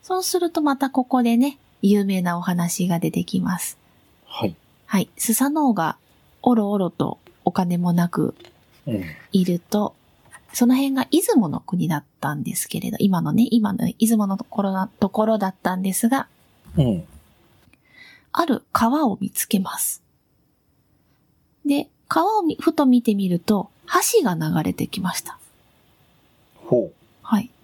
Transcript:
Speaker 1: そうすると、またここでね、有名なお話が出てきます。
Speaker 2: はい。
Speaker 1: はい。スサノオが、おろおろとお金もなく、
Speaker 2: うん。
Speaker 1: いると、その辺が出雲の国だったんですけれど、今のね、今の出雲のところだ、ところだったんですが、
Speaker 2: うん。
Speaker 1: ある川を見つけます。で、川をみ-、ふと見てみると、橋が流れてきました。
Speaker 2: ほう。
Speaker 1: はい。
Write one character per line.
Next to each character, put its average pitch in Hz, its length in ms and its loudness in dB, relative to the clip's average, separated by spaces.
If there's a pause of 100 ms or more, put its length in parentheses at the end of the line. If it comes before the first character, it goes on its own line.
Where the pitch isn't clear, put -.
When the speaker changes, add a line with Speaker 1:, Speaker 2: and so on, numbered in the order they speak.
Speaker 1:
そ 370 180 -4
う 370 40 -6
す - 160 0
る 349 100 0
と、 330 120 -2
ま 285 160 0
た 269 120 -4
こ 262 160 0
こ 254 180 0
で 233 140 4
ね、 285 200 2 (240)
有 202 240 4
名 190 160 0
な 175 160 -2
お 175 40 -6
話 175 460 0
が 170 120 0
出 - 120 -2
て 180 140 -2
き 190 160 -2
ま 180 180 -2
す。 - 180 -10 (500)
Speaker 2:
は - 180 -8
い。 82 100 -4 (300)
Speaker 1:
は 196 140 0
い。 - 180 -4
ス - 160 -2
サ 269 160 0
ノ 294 200 0
オ 226 40 2
が、 165 240 -2 (440)
お 247 140 4
ろ 202 160 0
お 208 60 0
ろ 185 120 0
と - 280 -4 (260)
お 180 80 4
金 175 260 0
も 175 160 0
な 175 160 2
く、 - 240 -2 (540)
Speaker 2:
う 120 60 -4
ん。 95 100 -4 (300)
Speaker 1:
い 190 120 4
る 175 140 0
と、 - 340 -4 (600)
そ 240 140 2
の 254 80 6
辺 277 180 0
が 262 180 -2
出 330 100 2
雲 277 280 2
の - 100 -6
国 175 300 -4
だ 156 80 0
っ 147 60 -6 (180)
た 147 120 -2
ん 147 100 -6
で - 120 -8
す - 140 -6
け - 100 -6
れ - 120 -6
ど、 - 100 -8
今 190 200 2
の 151 120 -2
ね、 233 180 4
今 208 220 2
の 180 120 -2 (140)
出 220 80 2
雲 220 200 2
の 196 100 -4
と - 80 -10
こ - 160 -6
ろ 196 100 0
だ、 190 160 -2 (140)
と 190 80 2
こ 214 160 0
ろ 220 120 2
だ 202 120 -2
っ 185 120 -10
た 185 140 -2
ん 190 60 -4
で 190 100 -2
す 233 160 0
が、 269 200 0 (500)
Speaker 2:
う 160 60 4
ん。 165 200 0 (1300)
Speaker 1:
あ 339 140 0
る 277 260 -2
川 269 360 2
を 202 120 -2
見 196 120 -6
つ - 140 -6
け 202 140 0
ま - 200 -6
す。 - 220 -6 (1600)
で、 285 220 0 (200)
川 403 320 2
を - 40 -2
み-、 311 180 0
ふ 320 120 0
と 294 120 2
見 247 160 6
て 214 140 2
み 196 120 -2
る 175 120 0
と、 196 300 -2 (440)
橋 427 100 6
が 190 120 0
流 160 280 0
れ 180 100 -2
て - 140 -4
き - 140 -10
ま 180 120 -4
し - 80 -8
た。 - 160 -16 (1300)
Speaker 2:
ほ 120 260 0
う。 - 20 -20 (280)
Speaker 1:
は - 180 -2
い。 - 100 -10 (140)